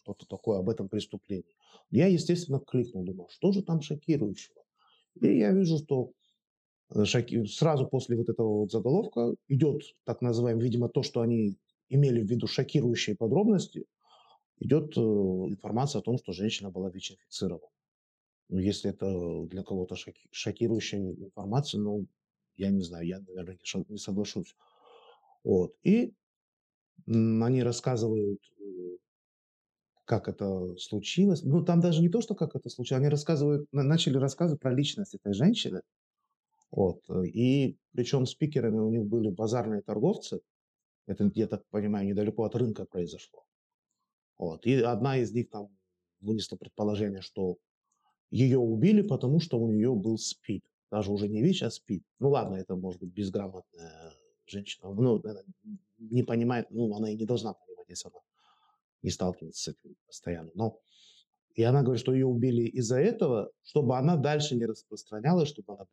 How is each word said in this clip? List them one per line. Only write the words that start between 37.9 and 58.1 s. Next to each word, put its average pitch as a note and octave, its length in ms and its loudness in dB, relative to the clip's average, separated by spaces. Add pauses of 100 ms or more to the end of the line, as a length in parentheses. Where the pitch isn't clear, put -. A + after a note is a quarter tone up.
причем B2+ 340 0
спикерами A#2+ 520 0
у A2 120 2
них A#2 140 0
были G#2+ 260 0
базарные G#2+ 520 -2
торговцы. A2 580 -2 (680)
Это, G2 280 2
я A2 120 2
так G2+ 240 -6
понимаю, G#2 360 -2
недалеко G#2 380 -2
от G#2+ 120 -4
рынка A2 280 -2
произошло. - 600 -10 (920)
Вот. E2+ 280 -6
И C3 140 4
одна A#2+ 380 0
из G#2+ 140 -2
них A#2 180 -2
там G2+ 180 -12 (520)
вынесла G2+ 360 -4
предположение, G#2 640 -2
что F#2 360 -4 (720)
ее B2+ 300 4
убили, A#2+ 420 4
потому C#3 380 2
что - 180 -2
у A2+ 120 2
нее A2 240 2
был G#2+ 240 0
спид. - 460 -8 (260)
Даже G2+ 220 -2
уже G2+ 160 0
не G#2+ 140 0
вич, F3+ 200 2
а A#2 80 -2
спид. - 320 -8 (160)
Ну C#3 120 2
ладно, G2+ 260 0
это F#2 200 -6
может F2+ 240 -8
быть F2+ 120 -12
безграмотная F2+ 1000 -8 (340)
женщина. G2 480 -12
Ну, A#2 300 2
она G#2 180 -10 (560)
не A2+ 240 -2
понимает, A#2 480 -2
ну, A2 260 -2
она G#2+ 140 -4
и G#2+ 60 -6
не A2 100 -4
должна G#2+ 280 -4
понимать, - 340 -20
если - 200 -14
она - 120 -20 (840)